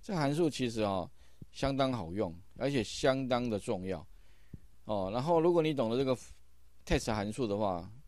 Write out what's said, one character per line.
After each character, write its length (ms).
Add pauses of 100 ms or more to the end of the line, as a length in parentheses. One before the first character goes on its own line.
这 140
函 200
数 140
其 220
实， 100
哦， 300 (420)
相 240
当 160
好 220
用， 200 (220)
而 140
且 120
相 460
当 220
的 80
重 260
要。 220 (800)
哦， 260
然 120
后 160
如 120
果 80
你 140
懂 160
得 80
这 40
个 140 (680)
test 280
函 160
数 160
的 120
话 300 (200)